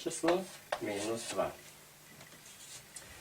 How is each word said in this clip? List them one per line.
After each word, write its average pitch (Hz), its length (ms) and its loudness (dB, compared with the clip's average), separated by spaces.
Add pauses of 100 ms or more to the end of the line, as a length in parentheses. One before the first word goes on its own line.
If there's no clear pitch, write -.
число 170 380 6 (400)
мінус 110 400 2 (120)
два. 80 180 4 (1700)